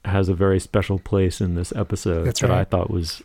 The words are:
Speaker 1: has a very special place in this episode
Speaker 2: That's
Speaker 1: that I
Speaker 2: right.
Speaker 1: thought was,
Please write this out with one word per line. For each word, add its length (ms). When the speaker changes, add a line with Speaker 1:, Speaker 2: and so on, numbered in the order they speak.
Speaker 1:
has 220
a 60
very 260
special 400
place 400
in 160
this 180
episode 520
Speaker 2:
That's 140
Speaker 1:
that 100
I 80
Speaker 2:
right. 120
Speaker 1:
thought 200
was, 340